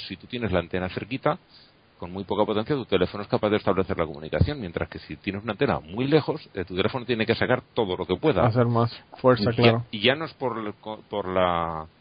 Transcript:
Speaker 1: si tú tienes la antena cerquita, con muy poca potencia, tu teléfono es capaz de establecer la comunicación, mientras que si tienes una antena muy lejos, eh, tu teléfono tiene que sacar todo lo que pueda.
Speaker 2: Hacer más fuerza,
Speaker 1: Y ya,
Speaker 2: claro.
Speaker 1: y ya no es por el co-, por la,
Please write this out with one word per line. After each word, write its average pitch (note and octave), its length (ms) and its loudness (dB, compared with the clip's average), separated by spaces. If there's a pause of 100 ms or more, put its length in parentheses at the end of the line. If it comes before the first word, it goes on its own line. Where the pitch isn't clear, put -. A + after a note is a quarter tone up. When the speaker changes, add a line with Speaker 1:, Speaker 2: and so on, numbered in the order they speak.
Speaker 1:
si F#2+ 100 -10
tú G2 100 -20
tienes A#2 240 -4
la F2+ 80 4
antena F2+ 300 -2
cerquita, C3+ 500 -4 (580)
con F2 140 -12
muy F#2+ 140 -8
poca G#2 200 2
potencia, A2 300 0
tu B2 100 -4
teléfono F#2+ 380 0
es - 60 -14
capaz A2 200 2
de G#2 80 4
establecer F#2+ 400 0
la D#2+ 80 0
comunicación, D#2 540 -2
mientras F2+ 300 -6
que - 100 -12
si - 160 -12
tienes G2 280 -6
una A2+ 100 -4
antena G2 260 2
muy F#2+ 280 -4
lejos, D3+ 460 0
eh, F#2+ 120 -4
tu F2+ 100 -10
teléfono A2 300 0
tiene A2 200 0
que A2+ 100 2
sacar A2+ 280 0 (100)
todo F#2 240 0
lo F2+ 80 -4
que F#2 120 0
pueda. A#2+ 280 2
Speaker 2:
Hacer A#2+ 220 4
más A#2 240 2 (260)
fuerza, B2 340 4
Speaker 1:
Y A#2 40 -6
ya, A#2+ 80 4
Speaker 2:
claro. A#2 260 4
Speaker 1:
y G#2+ 120 -8
ya B2 140 4
no D#3+ 100 -6
es - 100 -14
por A2+ 240 -4
el G#2 160 -6
co-, - 340 -12
por G2+ 180 -4
la, E2+ 600 0 (140)